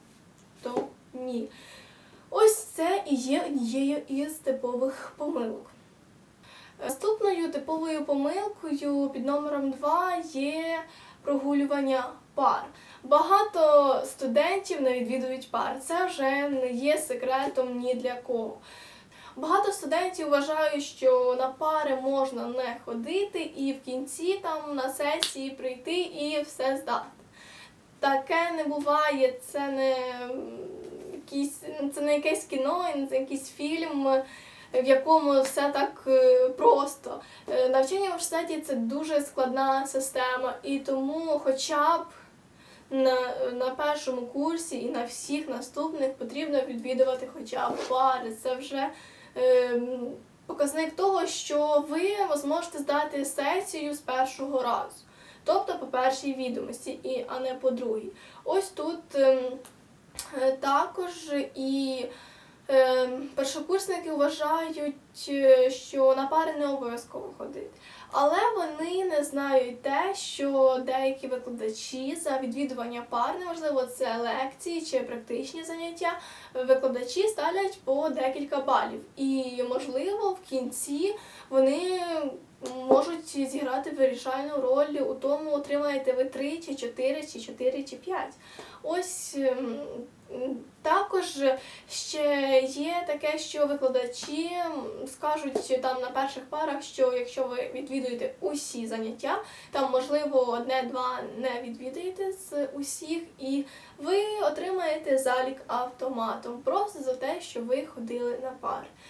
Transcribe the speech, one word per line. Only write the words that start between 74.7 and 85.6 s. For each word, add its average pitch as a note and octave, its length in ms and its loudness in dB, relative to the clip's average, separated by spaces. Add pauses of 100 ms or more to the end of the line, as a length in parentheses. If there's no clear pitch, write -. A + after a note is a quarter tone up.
чи C4 180 -2
практичні B3 640 -6
заняття, E4+ 540 -4 (360)
викладачі B3+ 720 2
ставлять F#4+ 560 0
по C#4+ 240 2
декілька C4+ 520 -2
балів. C4 400 2 (160)
І, C4 520 0
можливо, D4 640 -2
в - 180 -6
кінці C#4+ 680 -2 (360)
вони D#4 500 4 (880)
можуть C#4+ 640 2
зіграти C4+ 400 -4
вирішальну C4+ 640 0
роль C#4+ 420 2 (100)
у B3+ 60 -4
тому, D4 380 -2
отримаєте C#4+ 600 0